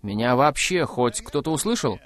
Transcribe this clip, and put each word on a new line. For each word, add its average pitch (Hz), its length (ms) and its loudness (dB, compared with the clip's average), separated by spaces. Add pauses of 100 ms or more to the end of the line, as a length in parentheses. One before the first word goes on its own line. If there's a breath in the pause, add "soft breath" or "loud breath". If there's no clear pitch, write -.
«Меня 113 340 0
вообще 151 480 2
хоть 120 360 0
кто-то 147 300 -4
услышал?» 156 560 -2